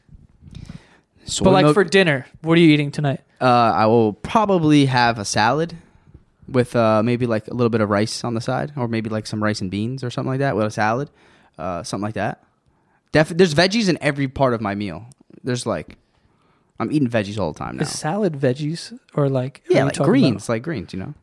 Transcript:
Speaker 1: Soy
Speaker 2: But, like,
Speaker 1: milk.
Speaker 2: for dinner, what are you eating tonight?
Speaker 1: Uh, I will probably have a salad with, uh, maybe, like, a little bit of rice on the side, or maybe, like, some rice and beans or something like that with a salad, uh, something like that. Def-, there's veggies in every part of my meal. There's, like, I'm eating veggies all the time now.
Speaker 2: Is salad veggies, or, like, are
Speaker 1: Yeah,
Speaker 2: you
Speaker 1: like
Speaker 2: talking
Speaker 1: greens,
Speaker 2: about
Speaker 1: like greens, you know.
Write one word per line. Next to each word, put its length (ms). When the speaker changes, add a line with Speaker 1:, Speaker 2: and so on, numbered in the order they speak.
Speaker 1:
Soy 180
Speaker 2:
But, 80
like, 120
Speaker 1:
milk. 100
Speaker 2:
for 100
dinner, 400
what 160
are 40
you 100
eating 200
tonight? 300
Speaker 1:
Uh, 40
I 120
will 260
probably 720
have 320
a 60
salad 500
with, 260
uh, 280
maybe, 240
like, 220
a 60
little 160
bit 100
of 80
rice 360
on 100
the 60
side, 360
or 120
maybe, 200
like, 180
some 160
rice 180
and 100
beans 320
or 80
something 200
like 100
that 160
with 100
a 40
salad, 380
uh, 260
something 200
like 120
that. 280
Def-, 180
there's 240
veggies 340
in 120
every 280
part 260
of 60
my 140
meal. 320
There's, 220
like, 300
I'm 100
eating 180
veggies 300
all 140
the 60
time 180
now. 60
Speaker 2:
Is 80
salad 440
veggies, 640
or, 140
like, 420
are 20
Speaker 1:
Yeah, 80
Speaker 2:
you 60
Speaker 1:
like 80
Speaker 2:
talking 160
Speaker 1:
greens, 360
Speaker 2:
about 80
Speaker 1:
like 80
greens, 300
you 60
know. 240